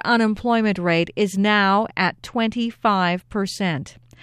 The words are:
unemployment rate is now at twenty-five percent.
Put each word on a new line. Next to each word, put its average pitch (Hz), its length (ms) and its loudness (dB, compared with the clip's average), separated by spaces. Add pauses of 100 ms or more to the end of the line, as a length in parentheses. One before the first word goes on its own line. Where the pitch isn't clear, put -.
unemployment 220 720 0
rate 170 380 0
is 190 200 0
now 202 520 2 (100)
at 180 240 -2
twenty-five 220 1040 -2
percent. 190 680 -4 (240)